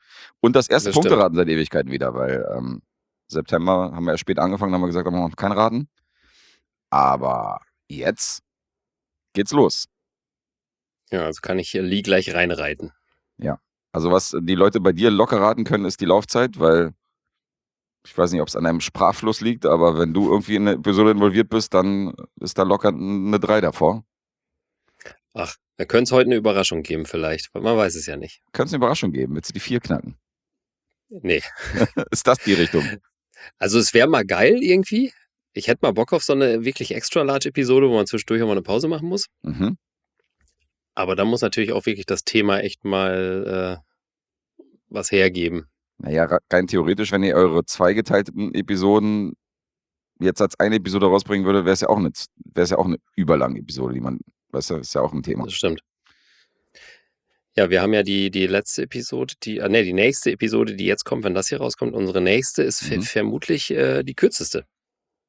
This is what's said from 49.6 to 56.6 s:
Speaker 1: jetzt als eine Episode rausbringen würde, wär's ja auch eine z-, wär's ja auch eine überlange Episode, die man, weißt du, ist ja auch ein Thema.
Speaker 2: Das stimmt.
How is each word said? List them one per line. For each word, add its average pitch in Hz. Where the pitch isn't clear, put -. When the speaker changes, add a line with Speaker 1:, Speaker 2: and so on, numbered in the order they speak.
Speaker 1:
jetzt 92
als -
eine 107
Episode 98
rausbringen 98
würde, 98
wär's 92
ja -
auch 107
eine 92
z-, -
wär's 87
ja 92
auch 90
eine 85
überlange 67
Episode, 64
die 64
man, 62
weißt -
du, 87
ist -
ja 69
auch -
ein 71
Thema. -
Speaker 2:
Das 64
stimmt. -